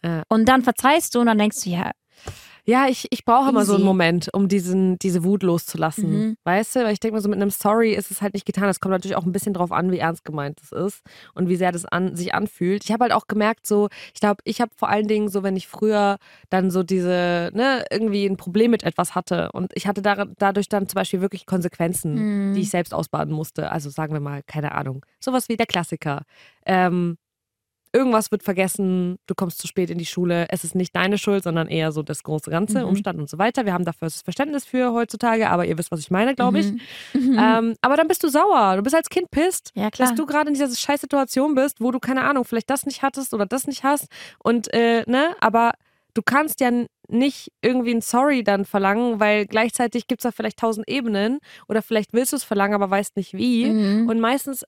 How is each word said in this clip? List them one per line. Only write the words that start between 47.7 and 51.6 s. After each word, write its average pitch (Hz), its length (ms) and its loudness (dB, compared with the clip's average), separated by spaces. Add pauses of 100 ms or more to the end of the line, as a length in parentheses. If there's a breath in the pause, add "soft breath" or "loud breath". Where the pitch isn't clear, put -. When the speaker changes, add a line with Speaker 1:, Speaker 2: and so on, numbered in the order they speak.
Speaker 1:
ein 226 80 2
Sorry 254 420 2
dann 196 220 2
verlangen, 208 560 0
weil 208 240 2
gleichzeitig 226 640 -2
gibt's - 160 -4
da 240 80 0
vielleicht - 280 -6
tausend 220 300 -2
Ebenen 233 500 0 (300 loud breath)